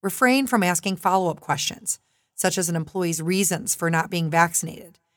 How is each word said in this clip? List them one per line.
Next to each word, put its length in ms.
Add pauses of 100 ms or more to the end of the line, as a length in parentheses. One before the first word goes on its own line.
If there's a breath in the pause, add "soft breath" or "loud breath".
Refrain 440
from 160
asking 340
follow-up 420
questions, 600 (360)
such 220
as 100
an 80
employee's 460
reasons 520
for 160
not 200
being 200
vaccinated, 720 (180)